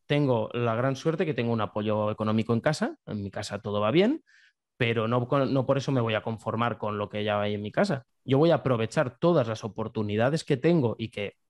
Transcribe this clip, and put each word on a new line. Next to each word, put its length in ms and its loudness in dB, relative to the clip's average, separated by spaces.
tengo 480 2
la 220 0
gran 200 0
suerte 300 -2
que 80 -2
tengo 200 0
un 80 0
apoyo 500 -2
económico 420 0
en 80 0
casa, 360 -2
en 160 -6
mi 80 -8
casa 300 -8
todo 200 -4
va 100 2
bien, 320 4
pero 300 0
no 200 0
con, 260 0
no 120 0
por 120 2
eso 140 -4
me 100 2
voy 140 0
a 80 0
conformar 540 -4
con 200 -4
lo 120 -4
que 140 -6
ya 160 0
hay 160 -2
en 60 -6
mi 100 -8
casa. 340 -2
Yo 120 2
voy 140 6
a 40 6
aprovechar 640 0
todas 280 4
las 160 -6
oportunidades 800 -2
que 140 0
tengo 400 2
y 120 -6
que 280 -8